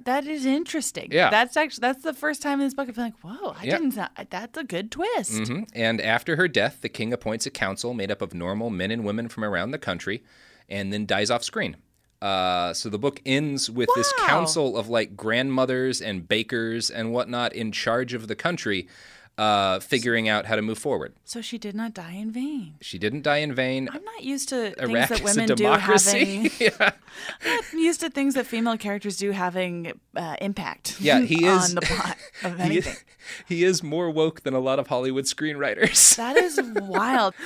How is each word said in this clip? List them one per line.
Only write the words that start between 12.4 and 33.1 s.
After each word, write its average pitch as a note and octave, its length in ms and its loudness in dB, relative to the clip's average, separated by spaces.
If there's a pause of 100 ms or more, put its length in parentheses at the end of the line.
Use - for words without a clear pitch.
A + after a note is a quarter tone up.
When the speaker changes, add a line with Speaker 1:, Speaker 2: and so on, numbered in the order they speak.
Speaker 2:
so - 160 -6
the G#2 100 -4
book C#3 260 -2
ends C#3 440 0
with A#2+ 260 0
this C#5+ 240 2
Speaker 1:
Wow. G4+ 80 2
Speaker 2:
council D3+ 500 2
of, A2 120 -4
like, A2 260 0
grandmothers B2+ 840 0
and F#2 260 -6
bakers A2+ 600 0
and A2+ 240 -4
whatnot A#2+ 400 -2
in A2 180 -4
charge A#2+ 420 -2
of A2+ 140 -6
the G#2+ 80 -6
country, G#2+ 540 -2 (480)
uh, G2+ 420 4
figuring A#2 480 0
out G#2+ 200 2
how A2 100 2
to G#2+ 40 0
move G#2+ 160 -2
forward. F#2+ 360 -4 (100)
Speaker 1:
So - 160 -10
she A3+ 180 -8
did G#3+ 160 -10
not A3 200 -6
die E3+ 220 -12
in G#3+ 140 -6
vain. B3 520 -6
Speaker 2:
She - 160 -10
didn't G#2+ 240 -2
die D3 160 2
in D3+ 160 0
vain. C3 360 0
Speaker 1:
I'm D#4+ 140 -10
not A4 180 -14
used C4+ 280 -6
to A3+ 240 -4 (100)
Speaker 2:
Iraq A#2 240 2
Speaker 1:
things - 20 0
that A#3+ 40 -2
Speaker 2:
is G#3+ 80 0
a - 20 -2 (160)
Speaker 1:
women - 80 2
do - 80 4
Speaker 2:
democracy. - 640 6 (300)
Speaker 1:
having - 60 -6
Speaker 2:
<laughs> - 40 -6
Yeah. G#3+ 320 4 (540)
Speaker 1:
I'm A#4+ 100 2
not A4+ 180 -4
used E4 280 2
to E4 80 -4
things C#4 240 0
that B3+ 120 0
female A#3 320 0
characters G3+ 380 -4
do G3+ 160 -2
having, F3+ 600 -2 (200)
uh, E3 280 -6
impact G3 580 -6
Speaker 2:
Yeah, C#3+ 220 6
he D#3+ 240 4
Speaker 1:
<laughs> - 0 -
Speaker 2:
is F3+ 240 6
Speaker 1:
on F3 60 -2
the F3+ 60 -2
plot - 360 -2 (120)
Speaker 2:
<laughs> - 140 -14
Speaker 1:
of F3 140 -4
Speaker 2:
he F3+ 60 -4
Speaker 1:
anything. E3 300 2
Speaker 2:
is, - 100 -18 (440)